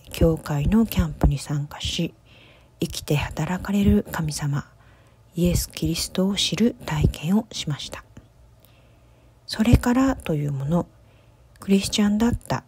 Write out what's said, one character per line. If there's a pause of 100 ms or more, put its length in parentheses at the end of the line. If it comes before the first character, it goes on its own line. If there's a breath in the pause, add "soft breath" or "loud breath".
(120)
教
会
の
キ
ャ
ン
プ
に
参
加
し、 (640 soft breath)
生
き
て
働
か
れ
る
神
様、 (680 soft breath)
イ
エ
ス・
キ
リ
ス
ト
を
知
る (120)
体
験
を
し
ま
し
た。 (1400 soft breath)
そ
れ
か
ら
と
い
う
も
の、 (720 soft breath)
ク
リ
ス
チ
ャ
ン
だ
っ
た